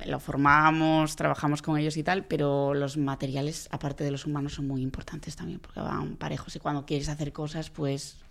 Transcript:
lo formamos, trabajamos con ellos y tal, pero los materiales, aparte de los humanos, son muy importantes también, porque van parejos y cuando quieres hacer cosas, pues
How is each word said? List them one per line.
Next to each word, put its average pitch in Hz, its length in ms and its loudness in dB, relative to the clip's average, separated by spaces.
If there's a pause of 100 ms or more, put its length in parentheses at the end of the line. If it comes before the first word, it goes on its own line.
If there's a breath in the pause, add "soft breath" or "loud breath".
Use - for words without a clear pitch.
lo 139 140 -2
formamos, 156 960 6
trabajamos 147 460 2
con 156 160 2
ellos 151 180 0
y 156 60 0
tal, 190 240 0
pero 143 480 2
los 139 220 0
materiales, 139 760 -2
aparte 151 340 -4
de 143 60 0
los 139 160 -4
humanos, 143 280 -2
son 143 120 -4
muy 135 160 -2
importantes - 540 -6
también, 175 240 -8
porque - 200 -12
van - 360 -4
parejos - 400 -6
y - 20 -10
cuando 147 260 -4
quieres 143 240 -2
hacer 151 240 -4
cosas, 156 380 -6
pues 139 480 -4 (120)